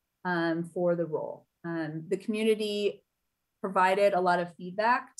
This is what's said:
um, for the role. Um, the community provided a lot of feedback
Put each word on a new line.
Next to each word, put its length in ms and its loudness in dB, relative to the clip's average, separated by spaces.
um, 480 0
for 220 2
the 100 -2
role. 420 -8
Um, 460 -6
the 80 -2
community 840 -2
provided 520 4
a 80 2
lot 180 4
of 160 -4
feedback 640 -2